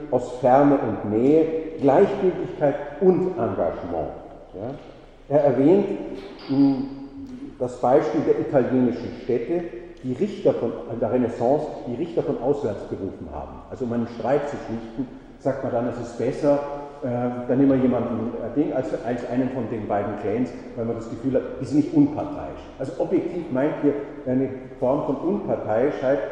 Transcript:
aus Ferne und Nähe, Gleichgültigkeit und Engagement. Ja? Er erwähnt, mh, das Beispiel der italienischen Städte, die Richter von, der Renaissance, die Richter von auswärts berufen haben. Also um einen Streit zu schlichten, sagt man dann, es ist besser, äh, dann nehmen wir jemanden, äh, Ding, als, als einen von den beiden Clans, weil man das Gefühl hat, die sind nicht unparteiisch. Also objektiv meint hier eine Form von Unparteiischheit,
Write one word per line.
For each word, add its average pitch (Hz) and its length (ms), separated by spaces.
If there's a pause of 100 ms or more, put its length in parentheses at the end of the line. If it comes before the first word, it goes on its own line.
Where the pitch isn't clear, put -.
(120)
aus - 300
Ferne 139 380
und 104 340
Nähe, 147 340 (340)
Gleichgültigkeit 156 920 (260)
und 180 360
Engagement. 90 760 (420)
Ja? 110 200 (540)
Er 143 160
erwähnt, 143 420 (640)
mh, 139 280 (800)
das 123 220
Beispiel 143 420
der - 180
italienischen 123 680 (140)
Städte, 170 400 (400)
die 127 120
Richter 156 400
von, 123 180 (280)
der 113 120
Renaissance, 123 540 (200)
die 123 80
Richter 147 280
von 127 200
auswärts 117 420
berufen 90 480
haben. 67 380
Also 110 140
um 117 80
einen 117 160 (100)
Streit 131 300
zu 120 80 (100)
schlichten, 113 400 (320)
sagt - 240
man - 100
dann, 123 160
es 120 100
ist 120 200
besser, 285 400 (440)
äh, - 40 (420)
dann 131 100
nehmen 139 120
wir 131 80
jemanden, 117 560
äh, - 200
Ding, 151 180
als, 127 160 (160)
als 120 240
einen 123 220
von 120 200
den 107 160
beiden 101 340
Clans, 113 300 (260)
weil 143 80
man 113 120
das - 140
Gefühl 127 240
hat, 131 80 (180)
die 139 40
sind 151 140
nicht - 160
unparteiisch. - 640 (180)
Also 135 200
objektiv 175 540
meint 135 300
hier 143 120 (320)
eine 131 220 (300)
Form 131 280
von 135 100
Unparteiischheit, 135 1040 (140)